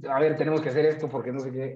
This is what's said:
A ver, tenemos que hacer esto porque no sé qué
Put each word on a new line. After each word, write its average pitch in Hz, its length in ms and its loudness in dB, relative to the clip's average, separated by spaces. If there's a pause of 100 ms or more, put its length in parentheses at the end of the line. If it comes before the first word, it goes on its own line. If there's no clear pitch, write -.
A 135 120 2
ver, 156 160 4
tenemos 156 240 2
que 151 80 -4
hacer 143 180 2
esto 156 220 0
porque 123 240 -4
no 135 80 -4
sé 131 120 -6
qué 131 220 -6